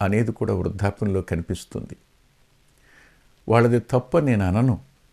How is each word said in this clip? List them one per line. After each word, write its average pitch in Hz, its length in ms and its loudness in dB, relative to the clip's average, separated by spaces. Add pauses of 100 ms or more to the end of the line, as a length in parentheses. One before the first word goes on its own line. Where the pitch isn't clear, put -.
అనేది 107 300 0
కూడా 107 220 -4
వృద్ధాప్యంలో 95 680 -2
కనిపిస్తుంది. - 760 -8 (1500)
వాళ్ళది 117 320 4
తప్పని 143 460 0
నేను 104 200 2
అనను. 107 340 2 (320)